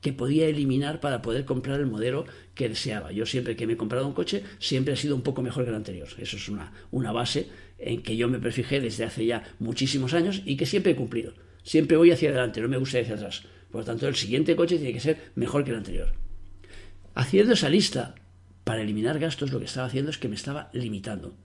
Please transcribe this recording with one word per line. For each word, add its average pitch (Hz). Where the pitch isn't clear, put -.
que 143
podía 143
eliminar 143
para 131
poder 120
comprar 131
el 143
modelo 127
que 127
deseaba. 107
Yo 104
siempre 120
que 117
me 113
he 113
comprado 120
un 139
coche, 196
siempre 131
ha -
sido 143
un 123
poco 131
mejor 127
que 120
el 110
anterior. 95
Eso -
es 98
una, 92
una 117
base 120
en 117
que 110
yo 120
me 123
prefijé 123
desde 113
hace 117
ya 113
muchísimos 131
años 190
y 139
que 143
siempre 190
he -
cumplido. 117
Siempre 156
voy 170
hacia 156
adelante, 123
no 117
me 131
gusta 131
ir 120
hacia 107
atrás. 101
Por 110
lo 110
tanto, 117
el 139
siguiente 147
coche 175
tiene 135
que 117
ser 151
mejor 143
que 135
el 113
anterior. 92
Haciendo 202
esa 151
lista 147
para 113
eliminar 107
gastos, 151
lo 127
que -
estaba 127
haciendo 135
es 151
que 123
me 107
estaba 139
limitando. 104